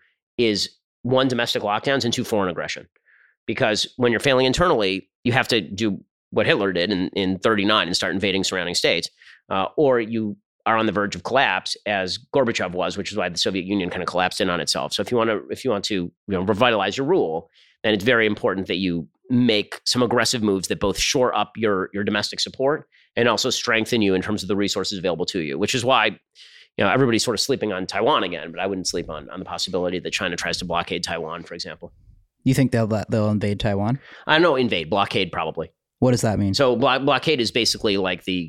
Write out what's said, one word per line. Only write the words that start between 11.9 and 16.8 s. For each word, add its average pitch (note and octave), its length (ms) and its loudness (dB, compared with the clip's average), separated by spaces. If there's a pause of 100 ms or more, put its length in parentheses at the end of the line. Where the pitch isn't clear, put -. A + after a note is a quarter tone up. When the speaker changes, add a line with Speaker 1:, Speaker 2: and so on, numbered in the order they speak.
Speaker 1:
Gorbachev A2 380 0
was, F2+ 240 -4
which F#2+ 140 -6
is G#2 60 -8
why F2+ 120 -2
the E2+ 80 -10
Soviet F#2+ 280 -2
Union F#2 240 0
kinda F2 160 -6
collapsed F2+ 340 -2
in G2 80 0
on F2 120 0
itself. D2 340 -4
So - 80 -2
if F#2+ 80 -8
you B2 80 0
wanna, A2+ 220 0 (100)
if G#2 160 -8
you B2+ 60 0
want G2+ 140 -2
to, G#2 100 -4
you F2 180 -4 (140)
know, F#2 140 -2
revitalize G2+ 560 2